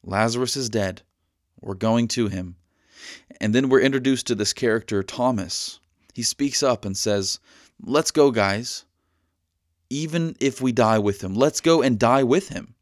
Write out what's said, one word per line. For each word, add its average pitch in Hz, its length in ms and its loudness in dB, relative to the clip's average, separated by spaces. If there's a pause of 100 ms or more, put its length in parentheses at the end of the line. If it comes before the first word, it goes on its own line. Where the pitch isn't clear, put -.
"Lazarus 113 540 0
is 127 120 -4
dead. 101 340 -4 (580)
We're 98 140 -10
going 113 340 0
to 113 200 -2
him." 92 280 -8 (840)
And 107 140 0
then 131 140 2
we're 131 120 6
introduced 131 460 0
to 120 80 0
this 101 180 -2
character, 110 500 -2
Thomas. 113 800 -4 (320)
He 120 100 -10
speaks 139 400 -2
up 123 220 0
and 98 120 -6
says, 101 440 -2 (400)
"Let's 147 300 0
go, 143 200 6
guys. 107 540 -2 (1040)
Even 160 520 -4
if 131 200 0
we 127 120 0
die 110 260 4
with 101 240 0
him, 95 120 -6
let's 135 260 2
go 165 220 4
and 123 160 2
die 123 260 4
with 143 240 0
him." - 340 -12